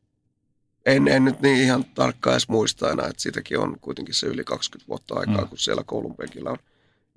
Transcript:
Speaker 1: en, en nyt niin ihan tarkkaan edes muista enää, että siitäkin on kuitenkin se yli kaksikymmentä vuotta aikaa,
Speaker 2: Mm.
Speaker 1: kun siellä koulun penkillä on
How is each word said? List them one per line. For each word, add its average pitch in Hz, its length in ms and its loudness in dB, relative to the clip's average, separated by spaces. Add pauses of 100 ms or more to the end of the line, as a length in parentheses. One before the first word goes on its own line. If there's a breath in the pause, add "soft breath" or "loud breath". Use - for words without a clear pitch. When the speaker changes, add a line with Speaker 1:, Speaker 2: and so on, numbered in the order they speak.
(840)
Speaker 1:
en, 135 220 4
en 135 180 6
nyt 131 160 0
niin 139 220 6
ihan 127 200 4
tarkkaan 127 500 0
edes 123 160 0
muista - 420 0
enää, - 160 -2
että - 140 -8
siitäkin - 380 -4
on - 200 -4
kuitenkin - 360 -8
se - 120 -2
yli - 160 -4
kaksikymmentä - 440 -8
vuotta - 280 -8
aikaa, 104 260 0
Speaker 2:
Mm. - 80 -4
Speaker 1:
kun - 80 -16
siellä - 260 -2
koulun - 320 -6
penkillä - 340 -10
on 127 80 -6 (600)